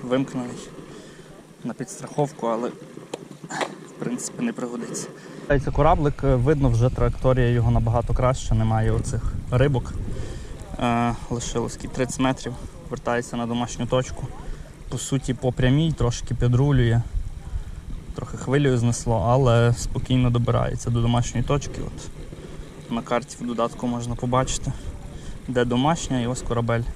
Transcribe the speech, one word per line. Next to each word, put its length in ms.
вимкнений 540
на 100
підстраховку, 720
але, 220
в 120
принципі, 440
не 100
пригодиться. 540
Цей 140
кораблик, 640
е, 120
видно, 340
вже 200
траєкторія 600
його 220
набагато 420
краще, 420
немає 360
оцих 420
рибок. 420
Е, 360
лишилось 440
скільки, 220
тридцять 240
метрів, 340
вертається 480
на 80
домашню 400
точку. 420
По 80
суті, 360
по 180
прямій, 400
трошки 440
підрулює, 680
трохи 220
хвилею 400
знесло, 500
але 500
спокійно 520
добирається 600
до 120
домашньої 440
точки. 420
От 220
на 100
карті 400
в 60
додатку 400
можна 280
побачити, 580
де 180
домашня, 560
і 60
ось 140
корабель. 420